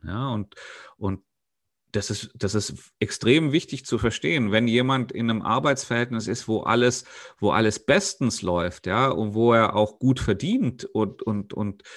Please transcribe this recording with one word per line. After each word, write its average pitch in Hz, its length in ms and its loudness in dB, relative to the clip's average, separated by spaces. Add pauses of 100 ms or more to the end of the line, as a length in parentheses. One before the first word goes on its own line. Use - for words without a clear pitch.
Ja, 113 240 -6
und, 104 260 -6 (420)
und 98 240 -4 (720)
das 104 180 -4
ist, 107 260 -8
das 101 200 -2
ist - 440 -6
extrem 139 520 2
wichtig - 340 -2
zu 120 120 -2
verstehen, 120 540 0
wenn 110 160 2
jemand 123 440 0
in 117 180 -2
einem 110 120 -2
Arbeitsverhältnis 120 840 -2
ist, 110 200 -6
wo 110 140 0
alles, 120 440 2 (340)
wo 101 120 2
alles 107 340 2
bestens - 560 0
läuft, 87 460 -2
ja, 120 220 2
und 107 240 -2
wo 117 200 4
er 110 220 4
auch 107 240 0
gut 127 200 2
verdient 147 640 -2
und, - 360 -2
und, 104 320 -6
und, 104 300 -6 (140)